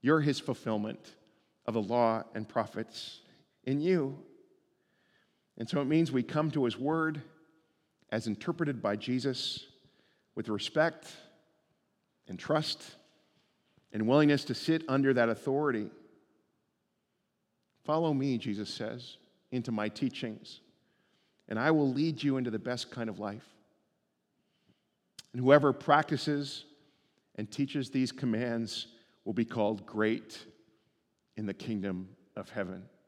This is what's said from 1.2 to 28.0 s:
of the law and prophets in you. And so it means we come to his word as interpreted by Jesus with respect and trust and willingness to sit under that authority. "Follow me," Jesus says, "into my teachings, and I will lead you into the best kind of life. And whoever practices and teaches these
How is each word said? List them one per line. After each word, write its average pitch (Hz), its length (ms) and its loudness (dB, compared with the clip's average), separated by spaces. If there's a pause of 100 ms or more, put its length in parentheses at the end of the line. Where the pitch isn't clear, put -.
of 113 80 -4
the 113 80 2
law 113 400 2 (120)
and 110 140 -6
prophets - 720 -6 (440)
in 139 160 -2
you. 151 380 2 (1400)
And 113 100 -8
so 143 120 0
it 139 40 0
means 156 260 4
we 127 120 2
come 151 300 0
to 143 120 2
his 113 140 0
word 156 420 0 (880)
as 110 160 -2
interpreted 139 540 -4
by 104 160 0
Jesus 123 720 -4 (680)
with 113 140 -6
respect 156 640 0 (1160)
and 87 100 -10
trust - 440 -2 (1080)
and 107 140 -2
willingness 143 380 6
to 127 100 -4
sit 160 340 0
under 135 260 4
that 120 140 4
authority. 127 640 -2 (1900)
"Follow 156 300 2
me," 135 240 0
Jesus 104 320 -6
says, 117 480 -10 (320)
"into 123 200 -4
my 107 180 -2
teachings, - 720 -6 (880)
and 107 100 -2
I 139 120 4
will 147 220 4
lead 151 300 0
you 135 160 2
into 123 120 -2
the 110 80 -4
best 123 320 -6
kind 113 200 -6
of 95 80 -10
life. 104 280 -8 (1900)
And 123 100 -6
whoever 139 300 8
practices 147 920 0 (680)
and 107 160 -8
teaches 135 400 -2
these 131 220 0